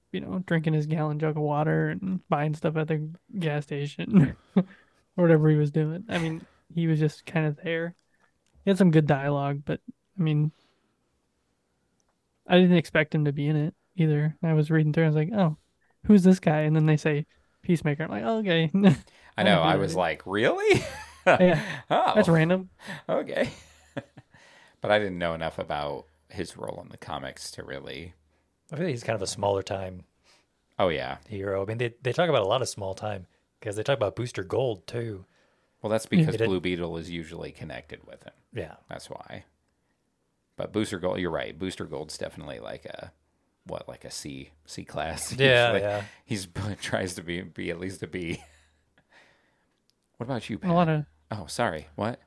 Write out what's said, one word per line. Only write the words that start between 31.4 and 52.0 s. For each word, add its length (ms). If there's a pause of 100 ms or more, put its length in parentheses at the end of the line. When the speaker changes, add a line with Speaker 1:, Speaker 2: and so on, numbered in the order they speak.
Speaker 3:
I 40
mean, 120
they, 240
they 100
talk 160
about 140
a 60
lot 140
of 60
small 260
time, 320 (340)
'cause 160
they 60
talk 140
about 200
Booster 280
Gold, 420
too. 400 (560)
Speaker 2:
Well, 80
that's 220
Speaker 1:
Yeah. 140
Speaker 2:
because 40
Speaker 3:
They 80
did. 140
Speaker 2:
Blue 80
Beetle 380
is 120
usually 420
connected 540
with 180
him. 100 (180)
Speaker 3:
Yeah. 240 (120)
Speaker 2:
That's 220
why. 340 (1120)
But 160
Booster 260
Gold, 220
you're 100
right. 280
Booster 280
Gold's 320
definitely 400
like 280
a, 260 (520)
what, 240
like 160
a 60
C, 400 (160)
C 180
class 480
<laughs> 60
Speaker 3:
Yeah, 340
Speaker 2:
usually. 100
Speaker 3:
yeah. 220 (200)
Speaker 2:
He's 220
<laughs> 0
b-, 340
tries 360
to 60
be, 200
be 280
at 100
least 220
a 40
B. 420
<laughs> 40 (1600)
What 100
about 220
you, 100
Pat? 120
Speaker 1:
A 20
lot 160
of 160 (260)
Speaker 2:
Oh, 160
sorry. 500
What? 300